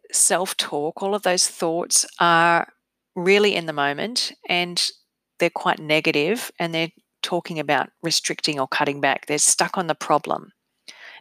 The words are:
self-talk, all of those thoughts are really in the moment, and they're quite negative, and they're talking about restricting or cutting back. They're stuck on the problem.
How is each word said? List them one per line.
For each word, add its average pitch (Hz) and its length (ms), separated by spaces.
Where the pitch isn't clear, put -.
self-talk, 170 920
all 196 120
of 202 80
those 180 240
thoughts - 600
are 170 540
really 196 380
in 170 120
the 165 60
moment, 151 600
and 175 420
they're 170 120
quite - 300
negative, 156 800
and 170 140
they're 165 200
talking 170 360
about 143 320
restricting 160 560
or 135 100
cutting 143 320
back. 139 260
They're 147 120
stuck - 380
on 180 120
the 156 80
problem. - 560